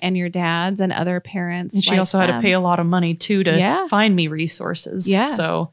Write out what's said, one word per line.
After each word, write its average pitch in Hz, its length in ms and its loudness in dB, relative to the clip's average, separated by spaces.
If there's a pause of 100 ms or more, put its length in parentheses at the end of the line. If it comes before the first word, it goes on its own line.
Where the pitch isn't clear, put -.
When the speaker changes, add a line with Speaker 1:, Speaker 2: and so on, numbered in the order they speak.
Speaker 1:
and 185 140 -2
your 180 120 -2
dad's 175 520 -2
and 185 120 0
other 180 280 -4
parents 180 560 -8
Speaker 2:
And 196 80 2
she - 80 2
Speaker 1:
like 185 80 4
Speaker 2:
also 190 180 2
had 185 80 4
to 175 60 2
Speaker 1:
them. - 100 -2
Speaker 2:
pay 196 80 2
a 185 80 2
lot 175 220 2
of 170 60 0
money 170 280 2
too 190 300 0
to 165 120 2
Speaker 1:
Yeah. 269 300 2
Speaker 2:
find 214 300 2
me 165 100 2
resources. 170 800 -4
Speaker 1:
Yes. 202 280 2
Speaker 2:
So 165 360 -2